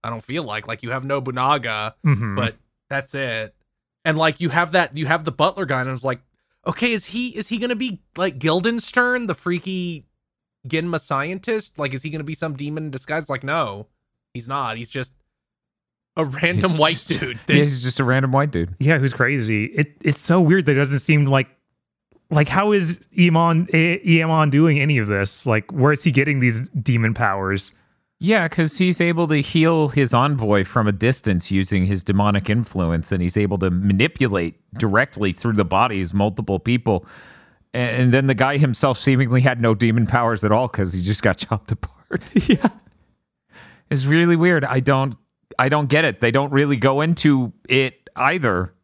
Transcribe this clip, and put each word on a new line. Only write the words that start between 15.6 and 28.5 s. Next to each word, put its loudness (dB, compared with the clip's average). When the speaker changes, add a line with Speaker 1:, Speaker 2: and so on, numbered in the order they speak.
Speaker 1:
a -2
random 0
Speaker 3:
He's 0
Speaker 1:
white 4
Speaker 3:
just, -8
Speaker 1:
dude -8
Speaker 3:
yeah, -18
Speaker 1:
that 2
Speaker 3:
he's 2
just -4
a 2
random 0
white 0
dude. -4
Speaker 2:
Yeah, 2
who's 0
crazy. 0
It, -4
it's -2
so 2
weird 4
that 2
it 2
doesn't 0
seem 2
like, 2
like, 2
how 2
is 0
Iemon, 4
I-, 2
Iemon 2
doing 4
any 2
of 0
this? -2
Like, 0
where 4
is -2
he 4
getting 0
these 0
demon 0
powers? -2
Speaker 3:
Yeah, 2
'cause -2